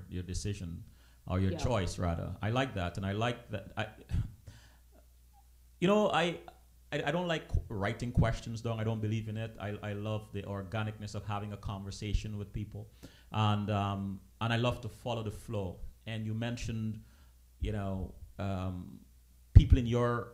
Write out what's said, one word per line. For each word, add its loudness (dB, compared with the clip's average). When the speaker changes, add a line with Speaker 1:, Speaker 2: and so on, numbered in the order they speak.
Speaker 1:
your -6
decision -6
or 0
your 4
Speaker 2:
Yeah. -2
Speaker 1:
choice, 0
rather. 0
I 0
like 0
that, -2
and -4
I 0
like -2
that. -8
I, -2
<sighs> 0
you 4
know, 6
I, 2
I, -2
I 2
don't 0
like -2
qu-, 2
writing -2
questions 2
down. -4
I -2
don't 0
believe -2
in -4
it. -8
I, -6
I -4
love -4
the -6
organicness -6
of -6
having -4
a -8
conversation -4
with -8
people, -6
and, 4
um, 0
and 0
I 2
love 2
to -8
follow -4
the -4
flow. -6
And -6
you -2
mentioned, -2
you -2
know, -4
um, -4
people 12
in 2
your, 2